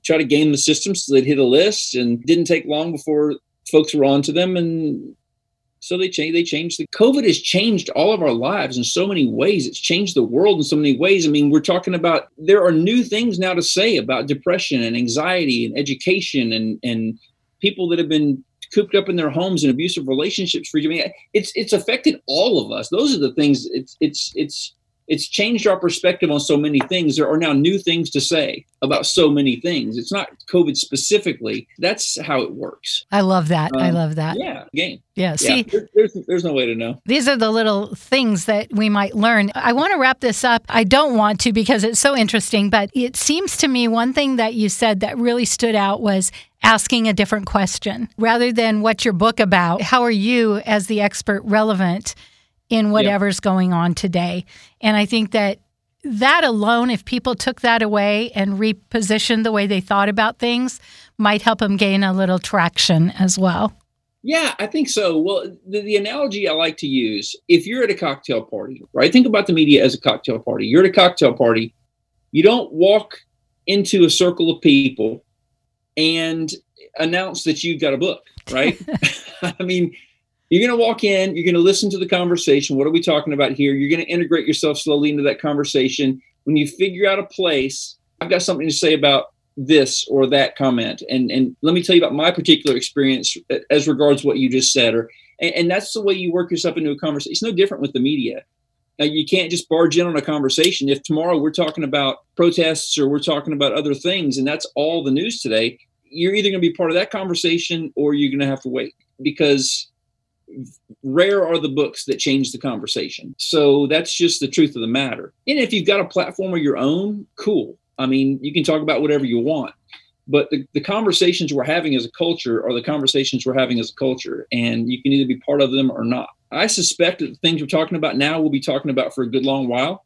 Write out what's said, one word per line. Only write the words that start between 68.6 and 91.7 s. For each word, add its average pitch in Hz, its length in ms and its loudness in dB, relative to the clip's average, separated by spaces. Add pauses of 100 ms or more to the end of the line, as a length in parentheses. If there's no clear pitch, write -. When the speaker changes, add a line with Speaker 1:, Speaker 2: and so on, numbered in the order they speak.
Speaker 1:
right? 151 180 4
Think 247 160 6
about 208 200 2
the 185 80 0
media 147 280 6
as 127 120 4
a - 60 -10
cocktail - 380 -2
party. 110 280 -6
You're 156 180 6
at 190 60 4
a - 20 -4
cocktail 180 400 4
party. 117 400 0 (600)
You 156 100 4
don't 214 280 4
walk 196 480 2 (480)
into 196 380 2
a 156 60 6
circle 180 400 0
of 160 100 -4
people 135 640 2 (720)
and 165 560 -2 (460)
announce 175 460 -4
that 151 200 -2
you've 165 160 -4
got 143 140 0
a 135 40 -2
book, - 240 -4 (280)
right? 131 300 0 (220)
<laughs> - 260 -4
Speaker 2:
<laughs> - 140 -16
Speaker 1:
I 180 200 -6
mean, 180 320 -2 (560)
you're 190 160 4
gonna 240 140 0
walk 226 240 0
in, 190 320 0
you're 170 140 0
gonna 175 120 4
listen 196 280 4
to 190 80 -4
the 180 100 -4
conversation. 170 680 2
What 139 100 2
are 156 40 0
we 165 100 2
talking 151 320 0
about 139 200 0
here? 139 220 0
You're 139 160 0
gonna 165 180 0
integrate 165 380 0
yourself 151 320 0
slowly 147 320 0
into 147 120 -2
that 139 180 0
conversation. 135 800 -2 (240)
When 151 120 0
you 147 100 2
figure 190 420 -2
out 196 100 0
a 190 60 -6
place, 143 720 -4 (240)
"I've 170 100 -8
got 180 120 0
something 160 260 -4
to 147 60 -2
say 160 200 0
about 139 320 2 (300)
this 139 520 2
or 135 180 2
that 135 300 2
comment. 123 540 -2
And, 127 200 -2
and 131 300 0
let 160 140 2